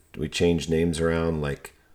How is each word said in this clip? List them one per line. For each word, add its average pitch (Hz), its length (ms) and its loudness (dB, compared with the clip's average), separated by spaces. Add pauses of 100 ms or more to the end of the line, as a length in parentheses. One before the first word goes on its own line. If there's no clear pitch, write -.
(160)
we 78 120 -6
change 85 400 2
names 82 320 0
around. 82 420 0
Like, 69 320 -8 (200)